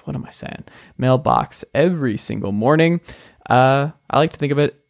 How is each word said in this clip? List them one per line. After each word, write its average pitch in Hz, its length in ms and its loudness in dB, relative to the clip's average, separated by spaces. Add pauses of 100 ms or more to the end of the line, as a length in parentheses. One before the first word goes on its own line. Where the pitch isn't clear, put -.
What - 80 -8
am - 100 -8
I - 40 -20
saying? - 340 -14 (340)
Mailbox 127 760 0
every 147 420 0
single 101 380 -6
morning. 156 480 2 (480)
Uh, 135 420 2 (180)
I - 80 0
like 156 140 2
to - 80 -20
think 143 140 -2
of 139 40 0
it 147 220 0 (100)